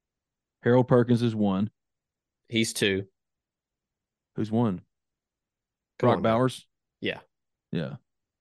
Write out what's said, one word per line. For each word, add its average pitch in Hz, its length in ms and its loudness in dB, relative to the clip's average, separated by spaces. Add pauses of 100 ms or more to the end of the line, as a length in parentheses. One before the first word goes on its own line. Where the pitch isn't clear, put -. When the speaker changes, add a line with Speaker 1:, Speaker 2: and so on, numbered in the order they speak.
(640)
Speaker 1:
Harold 123 260 4
Perkins 120 340 4
is 113 140 0
one. 104 340 0 (760)
Speaker 2:
He's 113 240 0
two. 98 320 0 (1300)
Speaker 1:
Who's 110 160 -6
one? 110 280 0 (1200)
Speaker 2:
Come - 100 2
Speaker 1:
Brock 107 80 4
Speaker 2:
on, 87 60 -6
man. 113 100 2
Speaker 1:
Bowers? 123 340 -2 (340)
Speaker 2:
Yeah. 104 180 -6 (520)
Speaker 1:
Yeah. 80 260 -8 (440)